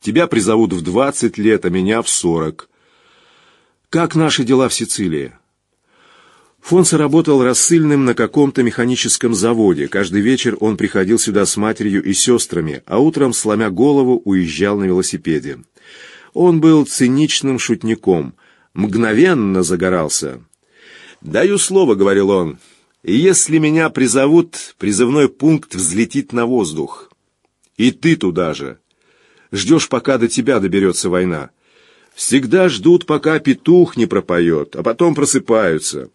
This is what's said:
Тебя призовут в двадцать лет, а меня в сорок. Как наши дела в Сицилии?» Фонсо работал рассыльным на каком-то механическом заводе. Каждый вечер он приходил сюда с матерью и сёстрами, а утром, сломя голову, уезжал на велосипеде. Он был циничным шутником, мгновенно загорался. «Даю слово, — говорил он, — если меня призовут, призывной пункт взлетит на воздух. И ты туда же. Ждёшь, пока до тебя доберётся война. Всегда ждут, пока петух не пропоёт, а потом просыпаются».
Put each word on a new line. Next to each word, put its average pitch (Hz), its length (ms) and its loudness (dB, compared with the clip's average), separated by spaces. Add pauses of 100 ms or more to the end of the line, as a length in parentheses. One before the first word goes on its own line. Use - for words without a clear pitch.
Тебя 127 260 0
призовут 110 460 2
в 90 100 -6
двадцать 117 560 -2
лет, 107 260 2
а 90 60 0
меня 95 320 -2
в - 60 -6
сорок. 82 600 -4 (1200)
Как 165 260 -2
наши 156 300 0
дела 127 240 2
в - 60 -6
Сицилии?» 80 580 -6 (1300)
Фонсо 170 320 2
работал 147 460 2
рассыльным 147 600 2
на 120 100 0
каком-то 135 500 0
механическом 117 720 -2
заводе. 98 500 2
Каждый 98 340 -2
вечер 120 380 0
он 107 180 -2
приходил 98 400 0
сюда 101 300 0
с - 100 -4
матерью 104 460 -2
и 101 100 -2
сёстрами, 87 720 -2
а 98 120 -2
утром, 143 340 0
сломя 107 380 -2
голову, 127 540 2
уезжал 92 520 0
на 101 60 -2
велосипеде. 80 760 -4 (760)
Он 170 260 2
был 156 240 6
циничным 135 760 0
шутником, 98 760 -2 (400)
мгновенно 107 880 2
загорался. 82 800 -2 (800)
«Даю 135 360 -2
слово, — 185 460 2
говорил 98 280 2
он, — 87 280 -2 (460)
если 160 540 2
меня 156 300 2
призовут, 139 880 0
призывной 123 520 0
пункт - 480 -2
взлетит 98 560 -4
на 120 140 -2
воздух. 80 680 -6 (640)
И 123 160 2
ты 160 240 0
туда 87 380 -4
же. 69 240 -12 (760)
Ждёшь, 101 360 0
пока 131 300 -2
до 117 80 0
тебя 120 320 0
доберётся 95 520 0
война. 87 400 -2 (640)
Всегда 139 560 0
ждут, 151 380 2
пока 156 320 0
петух 160 580 2
не 117 100 0
пропоёт, 85 680 -2
а - 80 -10
потом 151 320 0
просыпаются». 104 1000 -2